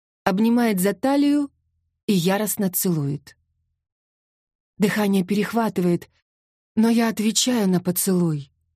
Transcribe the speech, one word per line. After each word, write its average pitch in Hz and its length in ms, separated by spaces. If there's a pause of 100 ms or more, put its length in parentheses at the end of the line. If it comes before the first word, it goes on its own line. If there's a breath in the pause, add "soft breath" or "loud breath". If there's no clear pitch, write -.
(240)
Обнимает 220 560
за 196 140
талию 285 580 (540)
и 214 80
яростно 196 560
целует. 151 680 (1400)
Дыхание 196 480
перехватывает, 202 880 (640)
но 220 140
я 226 200
отвечаю 220 580
на 180 140
поцелуй, 175 680 (240)